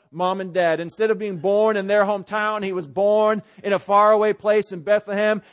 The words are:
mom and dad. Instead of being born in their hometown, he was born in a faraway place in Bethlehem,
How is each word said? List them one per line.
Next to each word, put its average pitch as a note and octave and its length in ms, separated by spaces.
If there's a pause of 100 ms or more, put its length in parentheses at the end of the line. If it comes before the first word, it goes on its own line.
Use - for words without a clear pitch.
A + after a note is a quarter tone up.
(120)
mom F3+ 300
and F#3 120
dad. E3 280
Instead G#3 280
of A3 80
being G3+ 200
born G#3 400
in G3 100
their G#3 160
hometown, G#3 580
he F#3+ 120
was F3+ 120
born G#3 560 (220)
in G3+ 80
a F#3+ 80
faraway G#3 540
place G#3 400
in F3 80
Bethlehem, G#3 600 (120)